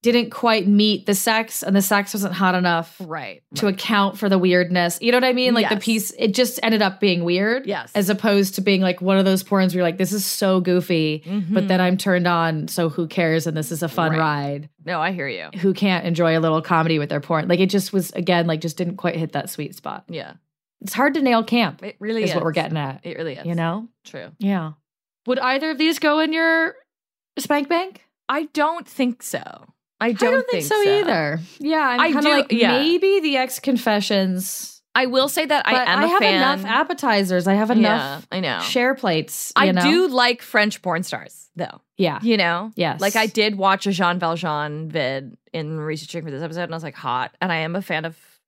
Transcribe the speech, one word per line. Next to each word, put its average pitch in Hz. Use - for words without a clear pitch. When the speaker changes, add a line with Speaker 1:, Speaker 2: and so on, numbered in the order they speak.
Speaker 1:
didn't 233
quite 220
meet 208
the 208
sex, 220
and 196
the 196
sex 202
wasn't 202
hot 185
enough 175
Speaker 2:
Right, 147
Speaker 1:
to 214
Speaker 2:
right. 196
Speaker 1:
account 202
for 202
the 196
weirdness. 180
You 233
know 247
what 254
I 254
mean? 247
Like, 233
the 220
Speaker 2:
Yes. 202
Speaker 1:
piece, 220
it 202
just 247
ended 220
up 196
being 180
weird. 208
Speaker 2:
Yes. 165
Speaker 1:
As 202
opposed 202
to 190
being, 190
like, 180
one 190
of 190
those 190
porns 190
where 180
you're 180
like, 170
"This 190
is 202
so 190
goofy, 170
Speaker 2:
Mm-hmm. 185
Speaker 1:
but 208
then 185
I'm 185
turned 180
on, 165
so 170
who 160
cares? 165
And 156
this 156
is 156
a 165
fun 160
Speaker 2:
Right. 160
Speaker 1:
ride." 147
Speaker 2:
No, 165
I 175
hear 160
you. 87
Speaker 1:
Who 185
can't 190
enjoy 165
a -
little 160
comedy 160
with 147
their 147
porn? 156
Like, 185
it 190
just 196
was, 190
again, 175
like, 160
just 165
didn't 180
quite 165
hit 160
that -
sweet -
spot. -
Speaker 2:
Yeah. 123
Speaker 1:
It's 202
hard 277
to 311
nail 240
camp 226
Speaker 2:
It 202
really 220
Speaker 1:
is 185
what 175
Speaker 2:
is. 165
Speaker 1:
we're 165
getting 156
at. 135
Speaker 2:
It 170
really 160
is. 80
Speaker 1:
You 170
know? 170
Speaker 2:
True. 90
Speaker 1:
Yeah. 180
Would 254
either 269
of 262
these 320
go 302
in 311
your 330
spank 285
bank? 359
Speaker 2:
I 294
don't 311
think 247
so. -
I 226
Speaker 1:
I -
Speaker 2:
don't 480
Speaker 1:
don't 508
think 480
Speaker 2:
think -
Speaker 1:
so 415
Speaker 2:
so. 403
Speaker 1:
either. 165
Yeah, 311
I'm 247
Speaker 2:
I 320
Speaker 1:
kinda 269
Speaker 2:
do, 294
Speaker 1:
like, 285
Speaker 2:
yeah. 233
Speaker 1:
maybe 359
the 294
X 254
Confessions. 185
Speaker 2:
I 254
will 262
say 311
that 285
I -
Speaker 1:
But 254
Speaker 2:
am 233
Speaker 1:
I 294
Speaker 2:
a 330
Speaker 1:
have 359
Speaker 2:
fan. 196
Speaker 1:
enough 190
appetizers. 208
I 196
have 214
enough 214
Speaker 2:
Yeah, 180
I -
know. 131
Speaker 1:
share 254
plates, 165
Speaker 2:
I -
Speaker 1:
you -
know? 180
Speaker 2:
do 339
like 247
French 208
porn 180
stars, -
though. -
Speaker 1:
Yeah. 165
Speaker 2:
You 220
know? 180
Speaker 1:
Yes. 160
Speaker 2:
Like, 208
I 220
did 214
watch 190
a 202
Jean 175
Valjean 160
vid 135
in 156
researching 156
for 156
this 135
episode, 170
and 165
I -
was 160
like, 147
"Hot." 127
And 180
I 165
am 160
a 196
fan 160
of 160